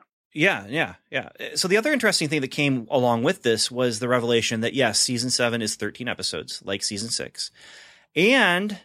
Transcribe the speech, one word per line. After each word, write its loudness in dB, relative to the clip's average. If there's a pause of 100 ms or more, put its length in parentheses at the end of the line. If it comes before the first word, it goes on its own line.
(320)
Yeah, 2
yeah, -2 (160)
yeah. -6 (260)
So -2
the 4
other 2
interesting 2
thing 0
that -6
came 0
along 2
with 0
this 2
was -2
the -4
revelation 2
that, -2
yes, 2
season -2
seven 0
is -4
thirteen -8
episodes, -8
like -6
season -6
six, -8 (640)
and 2